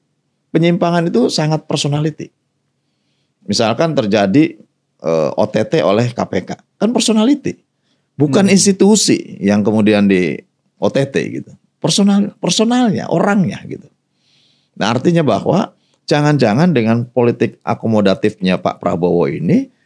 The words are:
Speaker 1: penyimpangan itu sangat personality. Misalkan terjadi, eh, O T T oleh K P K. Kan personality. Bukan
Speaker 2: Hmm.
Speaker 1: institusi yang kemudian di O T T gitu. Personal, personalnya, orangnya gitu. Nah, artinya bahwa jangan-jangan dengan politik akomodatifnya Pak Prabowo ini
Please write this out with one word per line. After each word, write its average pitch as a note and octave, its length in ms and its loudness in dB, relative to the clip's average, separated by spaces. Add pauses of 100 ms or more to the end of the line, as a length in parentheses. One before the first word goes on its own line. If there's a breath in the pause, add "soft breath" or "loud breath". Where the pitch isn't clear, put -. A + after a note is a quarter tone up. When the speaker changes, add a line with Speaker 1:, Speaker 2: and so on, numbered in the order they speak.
(520)
Speaker 1:
penyimpangan E3+ 560 0
itu A#3+ 240 0
sangat D#3 340 -2
personality. D3+ 640 -4 (1200)
Misalkan A#2 480 -2
terjadi, G#2+ 640 0 (400)
eh, D#2 340 -2
O G#2+ 140 0
T - 160 -6
T D#3+ 160 -2
oleh G#2 320 0
K G#2 160 -6
P - 60 -10 (100)
K. - 160 -12 (160)
Kan G#3+ 160 -2
personality. A#3 640 0 (640)
Bukan D3+ 240 2
Speaker 2:
Hmm. G3 80 2
Speaker 1:
institusi G3 880 2
yang G2+ 240 0
kemudian G#2 420 2
di F2+ 300 2 (420)
O - 140 -2
T C#3 100 -2
T C#3 140 -4 (160)
gitu. C2+ 200 -12 (280)
Personal, G3+ 580 0
personalnya, A3+ 720 -2
orangnya F3 560 -2
gitu. - 240 -16 (880)
Nah, G#2 160 -2
artinya E3 320 0
bahwa C3+ 500 0 (280)
jangan-jangan D3 680 2
dengan A#2 380 0
politik A#2+ 560 -2
akomodatifnya G2+ 960 0
Pak - 180 -4
Prabowo F2 480 0
ini F2+ 460 -2 (140)